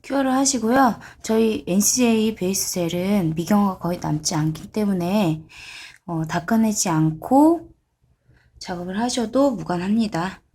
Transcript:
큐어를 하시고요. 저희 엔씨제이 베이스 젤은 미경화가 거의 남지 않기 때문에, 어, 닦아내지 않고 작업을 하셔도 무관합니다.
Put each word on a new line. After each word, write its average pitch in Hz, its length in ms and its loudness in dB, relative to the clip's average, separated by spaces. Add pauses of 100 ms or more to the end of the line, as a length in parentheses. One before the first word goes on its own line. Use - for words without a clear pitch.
큐어를 269 260 0
하시고요. 262 680 2 (220)
저희 220 440 0
엔씨제이 220 720 2
베이스 185 380 -2
젤은 175 600 0
미경화가 190 460 2
거의 175 180 -4
남지 156 380 -2
않기 156 340 -2
때문에, 185 720 0 (640)
어, 165 220 -4
닦아내지 208 640 0
않고 247 880 2 (880)
작업을 185 400 -6
하셔도 247 560 2
무관합니다. 180 880 -2 (120)